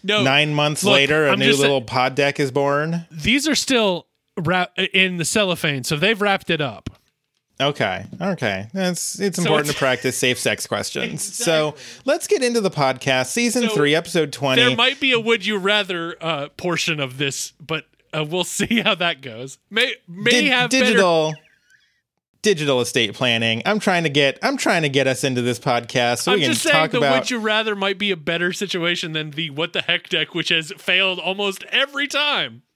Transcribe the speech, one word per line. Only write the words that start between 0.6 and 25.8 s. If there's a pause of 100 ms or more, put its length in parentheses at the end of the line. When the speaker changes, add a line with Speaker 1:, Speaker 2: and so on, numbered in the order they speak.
Speaker 1:
Look,
Speaker 2:
later,
a
Speaker 1:
I'm
Speaker 2:
new
Speaker 1:
just
sa-
Speaker 2:
little
pod
deck
is
born?
Speaker 1:
These
are
still (300)
wrap-,
in
the
cellophane,
so
they've
wrapped
it
up. (680)
Speaker 2:
Okay. (160)
Okay.
That's,
it's
Speaker 1:
So
Speaker 2:
important
Speaker 1:
it's
Speaker 2:
to
practice
safe
sex
questions.
Speaker 1:
<laughs>
Exactly.
Speaker 2:
So (300)
let's
get
into
the
podcast,
season
Speaker 1:
So
Speaker 2:
three,
episode
twenty.
Speaker 1:
there
might
be
a
would
you
rather,
uh, (100)
portion
of
this,
but, (260)
uh,
we'll
<laughs>
see
how
that
goes. (140)
May, (120)
may
Speaker 2:
Dig-,
Speaker 1:
have
better
Speaker 2:
digital, (1080)
digital
estate
planning.
I'm
trying
to
get,
I'm
trying
to
get
us
into
this
podcast